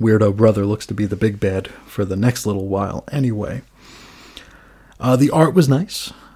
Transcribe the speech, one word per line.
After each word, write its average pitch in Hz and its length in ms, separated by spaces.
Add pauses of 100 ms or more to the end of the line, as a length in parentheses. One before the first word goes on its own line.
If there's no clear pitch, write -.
weirdo 107 340
brother 104 300
looks 104 220
to 104 80
be 104 100
the 101 100
big 101 240
bad 95 280 (180)
for - 180
the 95 120
next 120 320
little 98 200
while 98 440
anyway. 120 500 (1400)
Uh, 127 160
the 139 140
art 160 240
was 170 160
nice, 143 420 (240)